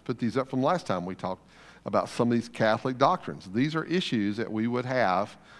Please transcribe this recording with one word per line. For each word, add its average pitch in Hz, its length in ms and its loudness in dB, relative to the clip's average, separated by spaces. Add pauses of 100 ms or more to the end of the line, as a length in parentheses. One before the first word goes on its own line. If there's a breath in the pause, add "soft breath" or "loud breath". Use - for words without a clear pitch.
put 120 120 -4
these 117 200 -2
up 131 120 -2
from 127 140 0
last 170 240 0
time 87 180 -2
we 92 80 -6
talked 92 320 -6 (400 loud breath)
about 101 220 0
some 120 220 0
of 120 40 4
these 117 140 0
Catholic 117 500 0
doctrines. 127 560 0
These 147 220 0
are 160 80 -2
issues 110 540 0
that 117 120 -4
we 110 180 0
would 120 180 -2
have 107 500 2 (240 loud breath)